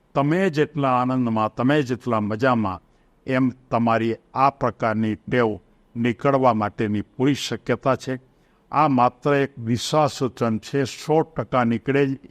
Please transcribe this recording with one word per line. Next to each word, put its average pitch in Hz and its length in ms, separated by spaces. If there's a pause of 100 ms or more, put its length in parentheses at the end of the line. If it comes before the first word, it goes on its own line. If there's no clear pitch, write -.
(140)
તમે 156 360
જેટલા 139 520
આનંદમાં, 120 540
તમે 139 280
જેટલા 117 360
મજામાં, 107 600 (440)
એમ 131 240
તમારી 113 680 (180)
આ 135 160
પ્રકારની 110 680
ટેવ 113 420 (380)
નીકળવા 123 580
માટેની 107 480
પૂરી 135 320
શક્યતા 127 640
છે. 131 240 (520)
આ 151 160
માત્ર 127 460
એક 139 260
દિશા 120 480
સૂચન 117 520
છે, 139 240
સો 151 380
ટકા 131 420
નીકળે 131 420
જ 135 140 (120)